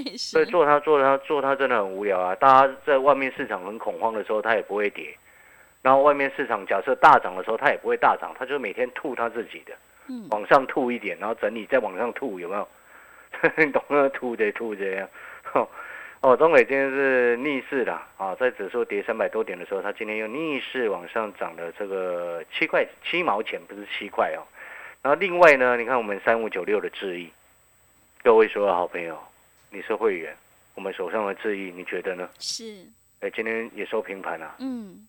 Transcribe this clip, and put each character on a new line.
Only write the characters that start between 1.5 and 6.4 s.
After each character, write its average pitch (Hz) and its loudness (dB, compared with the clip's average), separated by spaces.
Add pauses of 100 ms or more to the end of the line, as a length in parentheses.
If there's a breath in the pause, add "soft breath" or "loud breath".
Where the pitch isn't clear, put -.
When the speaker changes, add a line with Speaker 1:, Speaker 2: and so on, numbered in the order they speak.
Speaker 2:
真 135 0
的 123 2
很 98 0
无 95 -8
聊 98 0
啊！ 92 -2
大 135 4
家 135 8 (100)
在 139 4
外 139 6
面 135 -4
市 139 -6
场 104 -6
很 107 -8
恐 92 -6
慌 113 0
的 107 -4
时 - -6
候， 107 0
他 110 0
也 101 2
不 95 -6
会 104 0
跌。 - -12 (640 soft breath)
然 131 6
后 139 8
外 147 8
面 139 0
市 139 -2